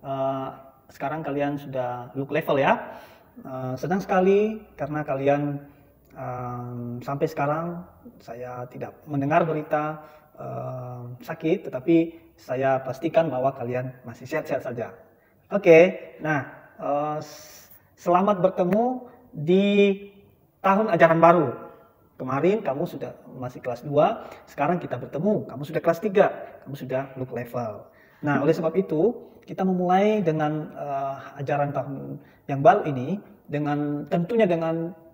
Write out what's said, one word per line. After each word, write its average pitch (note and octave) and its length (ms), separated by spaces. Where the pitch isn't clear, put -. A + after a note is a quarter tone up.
Eh, C3+ 480
sekarang D3+ 320
kalian C#3+ 400
sudah B2 560
look C#3 160
level D3+ 240
ya. E3+ 400
Eh, C3 400
senang F3 240
sekali G3 720
karena D3+ 320
kalian, C#3+ 560
em, B2 880
sampai C#3+ 240
sekarang D#3+ 560
saya B2 560
tidak B2 320
mendengar D3+ 400
berita, D3+ 560
em, B2 800
sakit, E3 480
tetapi E3 480
saya C3 480
pastikan D#3+ 480
bahwa B2+ 240
kalian B2 480
masih A#2+ 240
sehat-sehat - 480
saja. A#2 160
Oke, F#3 400
nah, D#3 320
eh, D3+ 400
s-, - 480
selamat F3+ 480
bertemu G3+ 640
di F3+ 280
tahun G3 240
ajaran E3 320
baru. E3+ 320
Kemarin D3 480
kamu D#3+ 240
sudah B2 240
masih B2+ 240
kelas B2 240
dua, D#3 400
sekarang D#3+ 320
kita - 160
bertemu, D#3 480
kamu - 160
sudah D#3 240
kelas E3 160
tiga, G3+ 320
kamu C3 80
sudah C3+ 480
look B2+ 80
level. A#2+ 560
Nah, C#3+ 160
oleh D#3 160
sebab D#3+ 160
itu, F#3+ 400
kita F#3 160
memulai F#3 640
dengan, D3+ 480
eh, C#3 720
ajaran C#3+ 240
tahun C#3 480
yang C#3 160
baru F3+ 240
ini, C#3+ 320
dengan, D3 640
tentunya F#3 400
dengan E3 400